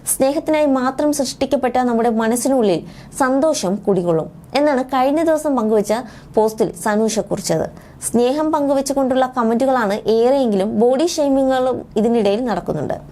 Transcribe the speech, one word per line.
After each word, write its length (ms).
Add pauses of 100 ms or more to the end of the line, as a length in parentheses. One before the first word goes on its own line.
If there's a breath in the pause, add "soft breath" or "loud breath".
സ്നേഹത്തിനായി 580
മാത്രം 480
സൃഷ്ടിക്കപ്പെട്ട 640
നമ്മുടെ 320
മനസ്സിനുള്ളിൽ 760 (340 loud breath)
സന്തോഷം 580
കുടികൊള്ളും" 680 (140)
എന്നാണ് 280
കഴിഞ്ഞ 400
ദിവസം 320
പങ്കുവച്ച 380 (420 loud breath)
പോസ്റ്റിൽ 380
സനൂഷ 460
കുറിച്ചത്. 500 (360 loud breath)
സ്നേഹം 460
പങ്കുവച്ചുകൊണ്ടുള്ള 840
കമന്റുകളാണ് 720
ഏറെയെങ്കിലും 680
ബോഡി 260
ഷെയ്മിങ്ങുകളും 800 (120)
ഇതിനിടയിൽ 480
നടക്കുന്നുണ്ട്. 480 (180)